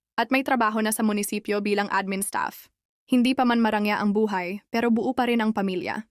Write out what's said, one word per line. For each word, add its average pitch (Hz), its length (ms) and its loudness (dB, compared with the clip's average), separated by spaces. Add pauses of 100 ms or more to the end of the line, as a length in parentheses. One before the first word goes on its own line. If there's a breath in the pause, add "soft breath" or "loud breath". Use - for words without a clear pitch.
(200)
at 233 80 0
may 262 160 2
trabaho 220 400 2
na 214 80 2
sa 220 160 0
munisipyo 208 560 -2
bilang 202 240 0
admin 196 320 -2
staff. - 480 -6 (400)
Hindi 254 240 4
pa 262 160 2
man 233 160 2
marangya 214 400 0
ang 208 80 2
buhay, 202 560 0
pero 233 240 0
buo 226 240 0
pa 254 80 0
rin 240 160 2
ang 214 160 0
pamilya. 190 560 -4